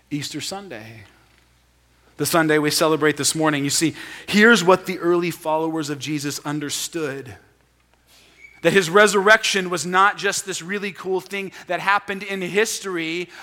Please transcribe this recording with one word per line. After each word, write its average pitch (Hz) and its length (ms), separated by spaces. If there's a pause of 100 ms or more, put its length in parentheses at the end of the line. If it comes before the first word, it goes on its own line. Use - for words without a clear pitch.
(120)
Easter 143 280
Sunday, 113 640 (1120)
the 147 80
Sunday 156 340
we 147 100
celebrate 151 480
this 139 160
morning. 151 300
You 143 80
see, 151 240 (320)
here's 208 360
what 180 220
the 185 140
early 175 320
followers 156 580
of 147 80
Jesus 139 480
understood: 143 920 (1300)
that 165 100
his 185 160
resurrection 196 840
was 165 120
not 185 340
just 185 280
this 185 160
really 190 300
cool 185 280
thing 196 320 (140)
that 175 140
happened 196 420
in 196 200
history, 175 880 (140)